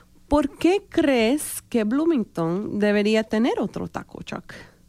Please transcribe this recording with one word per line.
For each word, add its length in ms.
¿Por 300
qué 280
crees 840
que 140
Bloomington 920
debería 460
tener 340
otro 300
taco 340
truck? 300